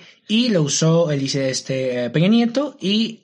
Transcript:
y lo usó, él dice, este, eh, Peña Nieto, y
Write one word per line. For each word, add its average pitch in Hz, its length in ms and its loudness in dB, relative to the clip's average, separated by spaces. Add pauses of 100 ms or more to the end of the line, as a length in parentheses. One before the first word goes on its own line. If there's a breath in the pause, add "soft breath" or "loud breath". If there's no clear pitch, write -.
(260 loud breath)
y 233 220 0
lo 185 140 2
usó, 160 500 2
él 139 80 -2
dice, 135 300 -2
este, 131 560 -4
eh, 117 40 -4
Peña 151 160 2
Nieto, 233 540 0
y 208 440 -2